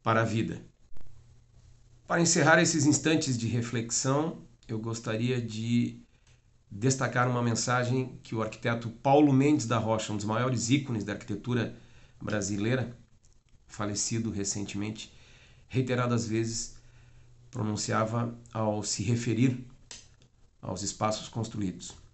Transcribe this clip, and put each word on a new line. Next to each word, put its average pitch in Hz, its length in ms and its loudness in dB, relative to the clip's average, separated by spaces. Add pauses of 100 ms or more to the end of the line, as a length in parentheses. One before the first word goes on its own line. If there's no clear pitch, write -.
para 113 200 2
a 113 40 4
vida. 98 400 -2 (1400)
Para 175 140 2
encerrar 165 380 6
esses 165 260 2
instantes 147 520 2
de 113 100 -2
reflexão, 131 920 -2 (260)
eu 110 120 -6
gostaria 113 600 -2
de 113 640 0 (720)
destacar 123 580 0
uma 120 140 0
mensagem 123 800 0
que - 100 -10
o 110 80 -2
arquiteto 117 480 -4
Paulo 143 420 6
Mendes 135 360 6
da 120 100 2
Rocha, 107 340 0
um 107 60 -2
dos 101 80 -2
maiores 117 460 0
ícones 120 320 0
da 101 100 -4
arquitetura 107 640 -4 (420)
brasileira, 104 760 -2 (680)
falecido 107 640 -4
recentemente, 98 840 -6 (540)
reiteradas 120 580 0
vezes 113 500 -4 (760)
pronunciava 113 840 -2 (160)
ao 107 320 -2
se - 200 -4
referir 117 640 0 (920)
aos 92 220 -8
espaços 107 480 -4
construídos. 107 640 -6 (200)